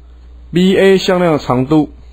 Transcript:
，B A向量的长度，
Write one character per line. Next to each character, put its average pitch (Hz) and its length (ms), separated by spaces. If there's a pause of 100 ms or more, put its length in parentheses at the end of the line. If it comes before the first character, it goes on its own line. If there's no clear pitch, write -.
(520)
，B 185 240
A 190 220
向 185 200
量 175 140
的 143 60
长 127 280
度， 151 220 (240)